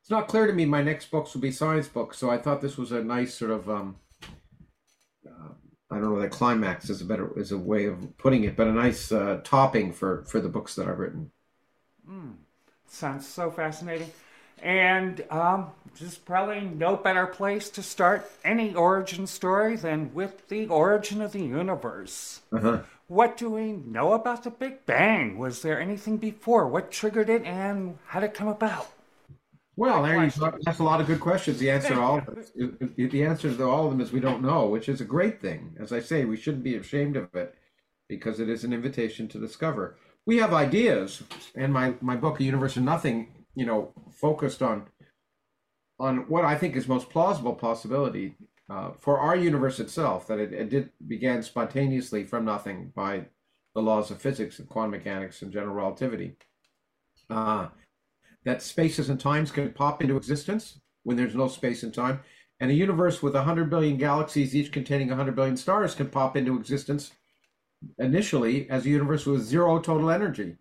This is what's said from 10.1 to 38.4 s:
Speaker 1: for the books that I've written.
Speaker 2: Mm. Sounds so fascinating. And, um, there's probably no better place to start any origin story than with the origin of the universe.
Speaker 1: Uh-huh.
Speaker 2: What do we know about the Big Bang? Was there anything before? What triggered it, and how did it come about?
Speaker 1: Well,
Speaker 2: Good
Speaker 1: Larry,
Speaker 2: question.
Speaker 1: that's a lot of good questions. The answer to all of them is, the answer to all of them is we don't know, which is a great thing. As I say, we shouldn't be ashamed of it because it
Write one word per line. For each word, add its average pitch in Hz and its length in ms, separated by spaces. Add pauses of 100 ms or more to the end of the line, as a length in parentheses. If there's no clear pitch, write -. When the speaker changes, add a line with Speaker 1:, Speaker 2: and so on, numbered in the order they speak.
Speaker 1:
for - 160
the 90 100
books - 260
that 92 120
I've 90 100
written. 80 340 (800)
Speaker 2:
Mm. 170 240 (540)
Sounds 139 400
so 170 240
fascinating. 160 600 (520)
And, 185 680
um, 170 420 (280)
there's 170 180
probably 202 440
no 175 340
better 185 320
place 202 440
to 196 120
start 202 460 (140)
any 214 300
origin 185 540
story 202 480
than 156 380
with 190 360
the 214 180
origin 202 540
of 208 120
the 202 80
universe. 139 1000 (100)
Speaker 1:
Uh-huh. 113 280 (280)
Speaker 2:
What 233 300
do 233 120
we 220 240
know 135 400
about 233 300
the 240 60
Big 262 360
Bang? 151 520
Was 123 240
there 156 180
anything 202 380
before? 220 500
What 156 240
triggered 214 380
it, 226 140
and 190 640
how 175 120
did 208 80
it 208 60
come 208 140
about? 208 400 (880)
Speaker 1:
Well, 233 220
Speaker 2:
Good 143 60
Speaker 1:
Larry, 160 280
Speaker 2:
question. 156 320
Speaker 1:
that's 165 160
a 165 40
lot 156 180
of 143 60
good 156 120
questions. 160 400
The 135 100
answer 135 240
to 123 80
all 135 160
of 139 80
them - 140
is, - 120 (600)
the 143 120
answer 156 300
to 127 120
all 147 200
of 143 60
them 127 100
is 110 100
we 123 100
don't 127 200
know, 135 260
which 143 220
is 131 120
a 113 40
great 180 360
thing. 85 380
As 110 120
I 120 80
say, 143 260
we 110 120
shouldn't 139 260
be 127 120
ashamed 143 400
of 127 200
it 87 180 (540)
because 107 320
it 113 100